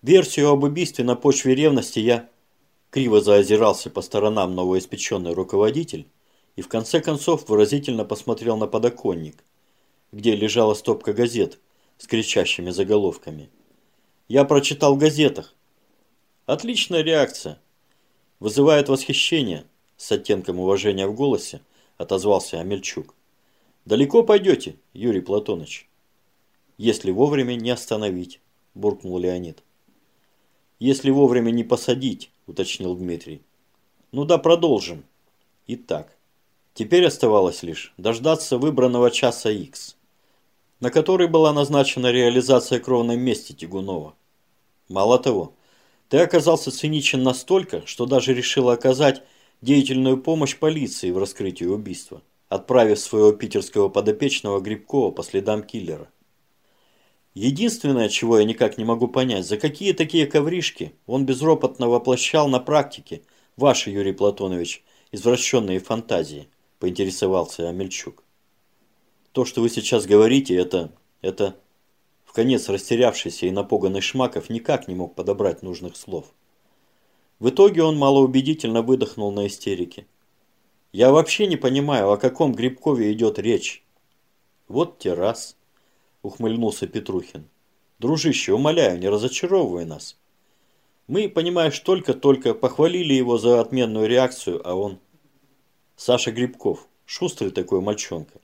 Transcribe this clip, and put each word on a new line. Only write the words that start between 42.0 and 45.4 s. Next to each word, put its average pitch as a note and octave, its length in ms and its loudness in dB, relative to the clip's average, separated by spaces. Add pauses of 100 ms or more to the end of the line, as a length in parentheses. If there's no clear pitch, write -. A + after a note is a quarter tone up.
реализация B2 720 4
кровной A#2+ 360 0
мести B2 360 -4
Тягунова. F2 600 -10 (760)
Мало G2+ 300 4
того, G#2 340 -2 (560)